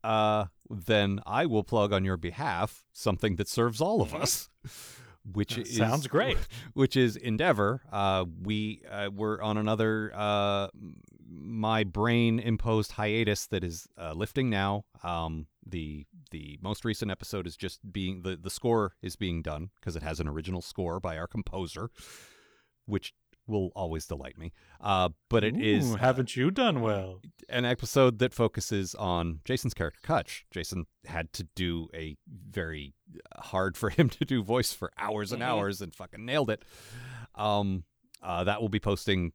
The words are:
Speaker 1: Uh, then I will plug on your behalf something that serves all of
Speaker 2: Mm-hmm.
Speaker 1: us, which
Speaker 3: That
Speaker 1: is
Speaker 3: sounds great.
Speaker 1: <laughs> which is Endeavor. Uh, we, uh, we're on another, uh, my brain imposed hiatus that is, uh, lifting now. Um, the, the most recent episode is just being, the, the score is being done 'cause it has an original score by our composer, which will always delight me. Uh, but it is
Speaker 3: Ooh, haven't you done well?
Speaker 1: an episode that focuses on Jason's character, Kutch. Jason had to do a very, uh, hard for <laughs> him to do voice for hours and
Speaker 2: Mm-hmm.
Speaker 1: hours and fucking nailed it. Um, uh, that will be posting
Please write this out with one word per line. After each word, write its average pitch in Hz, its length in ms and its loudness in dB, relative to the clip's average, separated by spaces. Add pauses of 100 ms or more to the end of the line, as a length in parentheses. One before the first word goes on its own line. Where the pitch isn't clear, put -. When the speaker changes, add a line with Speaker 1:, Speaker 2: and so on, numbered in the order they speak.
Speaker 1:
Uh, 107 420 4 (240)
then 101 560 4
I 123 220 0
will 110 160 2
plug 104 280 4
on 95 140 4
your 95 120 0
behalf 90 760 -4
something 101 440 2
that 101 120 -2
serves 117 320 0
all 202 200 2
of - 80 2
Speaker 2:
Mm-hmm. 82 120 -4
Speaker 1:
us, - 280 -2 (800)
which 104 260 -2
Speaker 3:
That 120 120 -6
Speaker 1:
is 120 80 -6
Speaker 3:
sounds 123 320 2
great. 214 300 2 (200)
Speaker 1:
<laughs> - 160 -14
which 135 220 4
is 123 200 6
Endeavor. 117 680 2 (100)
Uh, 95 340 2 (160)
we, 107 480 -4
uh, 101 240 -6
we're 107 280 -2
on 107 160 0
another, 107 560 2
uh, 101 540 2 (600)
my 110 560 0
brain 117 560 4
imposed 110 540 2
hiatus 107 540 0
that 92 160 -2
is, 82 240 -6 (100)
uh, 80 160 -10
lifting 113 360 0
now. 101 360 0 (180)
Um, 80 440 -4 (180)
the, 76 400 -8 (260)
the 76 300 -12
most 101 240 -6
recent 107 260 -2
episode 92 360 -8
is 80 100 -12
just 95 340 -10
being, 95 300 -4
the, 92 160 -6
the 90 140 -10
score 113 500 2
is 87 140 -8
being 85 260 -2
done 78 300 -6 (100)
'cause 82 160 -6
it 73 60 -8
has 80 180 -4
an 78 80 -2
original 82 320 -6
score 87 400 -6
by 82 160 -6
our 85 100 -8
composer, 95 600 -6 (960)
which - 280 -2 (340)
will 98 300 0
always 80 280 -4
delight 67 320 -10
me. 80 140 -12 (300)
Uh, 95 260 4 (220)
but 113 120 6
it 110 140 2
is 120 360 4
Speaker 3:
Ooh, 110 40 2
haven't 127 400 2
you 131 160 2
done 196 300 2
well? 98 400 0 (260)
Speaker 1:
an 123 160 0
episode 123 560 4
that 120 140 2
focuses 101 640 0
on 85 500 0
Jason's 131 280 -2
character, - 320 -4
Kutch. - 460 -2
Jason 87 340 -6 (200)
had 82 260 -6
to - 120 -8 (120)
do 85 380 -2
a 80 240 -10 (100)
very, 80 640 -8 (400)
uh, - 100 -16
hard 92 340 0
for 107 120 0
<laughs> - 0 -
him 139 200 6
to - 160 -4
do 123 180 0
voice 120 300 0
for - 240 -8
hours 104 340 -4
and 117 100 -6
Speaker 2:
Mm-hmm. 127 80 -2
Speaker 1:
hours 101 320 0
and 90 140 -10
fucking 104 300 -16
nailed 131 240 2
it. - 160 -2 (680)
Um, 104 500 2 (360)
uh, 87 220 -2
that 101 160 2
will 113 80 0
be 101 140 0
posting 95 540 0